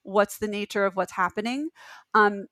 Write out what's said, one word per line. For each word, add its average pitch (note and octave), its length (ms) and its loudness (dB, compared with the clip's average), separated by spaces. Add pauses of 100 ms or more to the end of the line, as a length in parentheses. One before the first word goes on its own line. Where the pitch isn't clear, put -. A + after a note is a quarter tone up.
what's G3+ 360 0
the G#3+ 80 -4
nature G3+ 380 -2
of F#3+ 100 -2
what's F#3 180 -4
happening. A#3 560 -4 (440)
Um, G#3 380 4